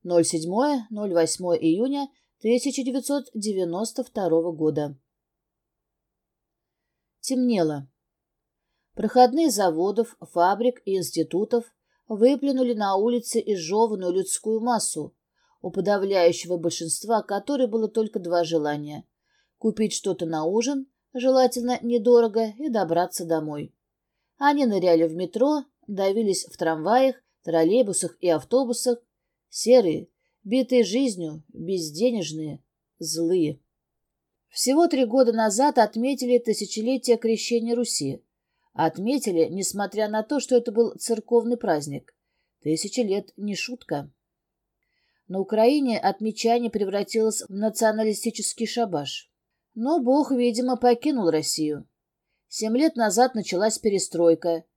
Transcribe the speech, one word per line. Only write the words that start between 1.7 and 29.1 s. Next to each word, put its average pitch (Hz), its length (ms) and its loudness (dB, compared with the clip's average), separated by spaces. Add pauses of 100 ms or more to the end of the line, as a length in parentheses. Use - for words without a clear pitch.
тысяча 247 420 0
девятьсот 269 440 -4 (100)
девяносто 202 680 -4
второго 170 480 0
года. 147 460 -2 (2250)
Темнело. 185 680 0 (1080)
Проходные 254 560 4
заводов, 196 680 0
фабрик 202 680 0
и 190 120 -2
институтов 180 760 -4 (360)
выплюнули 254 680 2
на 202 220 0
улицы 233 440 0
изжеванную 190 760 -2
людскую 208 480 -4
массу, 214 540 -4 (460)
у 180 80 -10
подавляющего 180 880 0
большинства 170 640 -2
которой 240 460 -2
было 220 200 -2
только 220 300 -4
два 175 260 0
желания: 151 600 -4 (540)
купить 214 340 -2
что-то 180 320 -4
на 160 180 -4
ужин – 240 440 -2 (260)
желательно 247 680 2
недорого, 226 760 2
и 294 120 -6
добраться 180 560 -2
домой. 151 500 -4 (600)
Они 285 280 2
ныряли 175 440 4
в 160 40 -8
метро, 262 520 0 (200)
давились 196 600 -2
в - 100 -20
трамваях, 180 640 0 (260)
троллейбусах 170 760 0
и 180 80 2
автобусах, 240 680 0 (520)